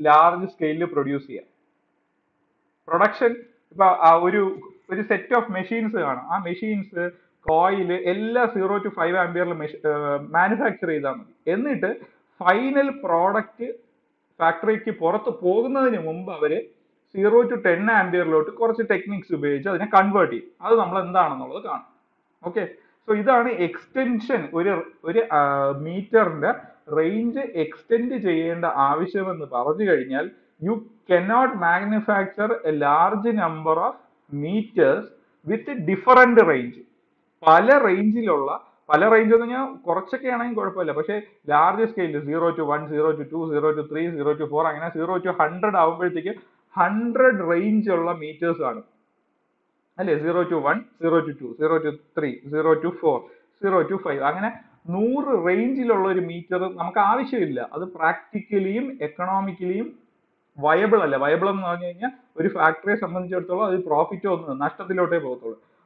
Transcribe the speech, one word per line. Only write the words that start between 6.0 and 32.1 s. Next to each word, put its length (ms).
കാണും, 340
ആ 120
machines, 640
coil 520
എല്ലാം 540
zero 260
to 160
five 380
ampere-ിൽ 260
മെഷി-, 360
ആ, 280
manufacture 580
ചെയ്താൽ 240
മതി. 380
എന്നിട്ട് 460
final 640
product 680
ഫാക്ടറിക്ക് 520
പുറത്ത് 400
പോകുന്നതിന് 720
മുമ്പ് 300
അവര് 300
zero 220
to 140
ten 260
ampere-ിലോട്ട് 680
കുറച്ച് 400
ടെക്നിക്സ് 440
ഉപയോഗിച്ച് 340
അതിനെ 180
convert 460
ചെയ്യും. 160
അത് 180
നമ്മൾ 240
എന്താണെന്നുള്ളത് 640
കാണും. 260
Okay, 240
so 60
ഇതാണ് 320
extension. 1080
ഒരു, 380
ഒരു, 280
ആ, 380
മീറ്ററിന്റെ 840
റേഞ്ച് 420
extend 800
ചെയ്യേണ്ട 460
ആവശ്യമെന്ന് 800
പറഞ്ഞു 460
കഴിഞ്ഞാൽ, 400
you 120
cannot 760
manufacture 1000